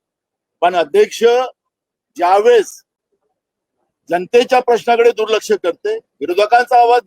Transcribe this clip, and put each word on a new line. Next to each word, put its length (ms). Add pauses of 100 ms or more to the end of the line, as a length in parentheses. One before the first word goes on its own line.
(600)
पण 140
अध्यक्ष 480 (920)
ज्यावेळेस 680 (1300)
जनतेच्या 500
प्रश्नाकडे 520
दुर्लक्ष 400
करते, 440
विरोधकांचा 880
आवाज 260